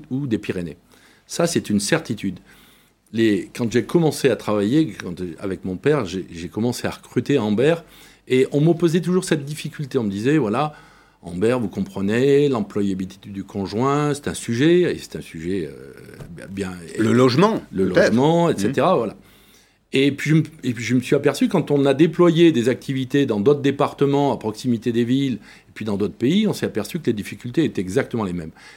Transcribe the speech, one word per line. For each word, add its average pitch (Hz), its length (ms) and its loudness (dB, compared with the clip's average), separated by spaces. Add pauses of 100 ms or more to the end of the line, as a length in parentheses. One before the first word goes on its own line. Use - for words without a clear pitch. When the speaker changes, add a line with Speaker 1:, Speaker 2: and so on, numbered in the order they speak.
Speaker 1:
ou 135 160 -4
des 113 120 0
Pyrénées. 87 400 -8 (500)
Ça, - 180 -2
c'est 117 240 -2
une 101 120 2
certitude. 131 580 -2 (720)
Les, 107 420 2
quand 120 160 -4
j'ai 113 140 2
commencé 151 460 2
à 104 80 2
travailler, 107 560 0
quand, 87 280 -10 (180)
avec 95 260 -6
mon 92 100 -4
père, 139 300 0
j'ai, 90 260 -8
j'ai 85 160 -10
commencé 113 400 -4
à 87 40 -6
recruter - 440 -2
à 120 80 0
Ambert 127 400 2 (460)
et 131 240 4
on 143 80 2
m'opposait 165 400 4
toujours 180 240 0
cette 151 180 0
difficulté. 147 540 -8
On 120 60 2
me 101 80 -2
disait, 117 260 0
voilà, 135 360 0 (480)
Ambert, 98 380 0
vous 104 80 -2
comprenez, 113 800 0
l'employabilité 101 840 -4
du 98 140 -12
conjoint, 131 680 -2
c'est 139 160 -8
un 80 40 -4
sujet, 156 500 2
et 98 160 -2
c'est - 180 -12
un 76 40 -8
sujet, 82 480 -6
euh, 65 220 -18 (380)
bien, - 200 -16
bien 95 220 -6 (260)
Speaker 2:
Le 110 140 2
logement, 131 500 4 (120)
Speaker 1:
le 92 160 0
Speaker 2:
peut-être. 175 180 4
Speaker 1:
logement, 156 420 4
et 104 80 0
cetera, 127 360 0
Speaker 2:
Mmh. 165 40 2
Speaker 1:
voilà. 110 180 -4 (760)
Et 139 200 4
puis, - 180 -4
je 156 60 6
me, 156 80 4 (200)
et 127 80 -2
puis 113 120 -8
je 110 100 -2
me 131 60 4
suis - 160 0
aperçu, 143 320 2
quand 151 240 -2
on 143 160 2
a 135 80 4
déployé 170 560 6
des 123 180 2
activités 131 560 0
dans 110 140 0
d'autres 135 220 4
départements, 139 680 0
à 104 60 -2
proximité 117 540 -4
des 120 120 0
villes, 127 360 0 (280)
et - 60 -20
puis - 100 -12
dans 104 140 -2
d'autres 95 160 -2
pays, 180 340 0
on 160 60 0
s'est - 140 -4
aperçu 104 320 -6
que - 80 -8
les 123 60 2
difficultés 120 500 -4
étaient 107 180 -2
exactement 113 420 -4
les 92 100 -4
mêmes. 82 180 -8 (260)